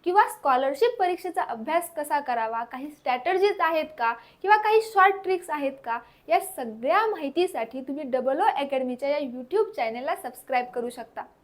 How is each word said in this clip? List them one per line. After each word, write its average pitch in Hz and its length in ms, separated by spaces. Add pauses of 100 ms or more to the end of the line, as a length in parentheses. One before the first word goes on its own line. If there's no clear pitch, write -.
किंवा 381 240
स्कॉलरशिप 285 680
परीक्षेचा 359 420
अभ्यास 302 520
कसा 294 260
करावा, 233 440
काही 262 260
स्ट्रॅटेजीज 359 720
आहेत 320 360
का 233 140 (300)
किंवा 415 160
काही 427 260
शॉर्ट 392 400
ट्रिक्स 359 260
आहेत 285 340
का, 233 160 (280)
या 339 120
सगळ्या 269 680
माहितीसाठी 294 760
तुम्ही 277 220
डबल 262 380
ओ 427 40
अकॅडमीच्या 277 640
या 294 100
YouTube 262 560
चॅनेलला 247 400
सबस्क्राईब 247 500
करू 247 240
शकता. 226 340 (200)